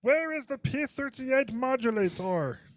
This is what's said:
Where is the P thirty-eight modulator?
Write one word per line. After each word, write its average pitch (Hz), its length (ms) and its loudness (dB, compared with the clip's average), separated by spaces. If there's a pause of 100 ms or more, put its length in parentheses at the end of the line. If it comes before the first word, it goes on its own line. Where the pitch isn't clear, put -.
Where 311 320 2
is 302 140 -6
the 269 120 -6
P 294 280 -2
thirty-eight 262 640 -2
modulator? 214 1080 0 (160)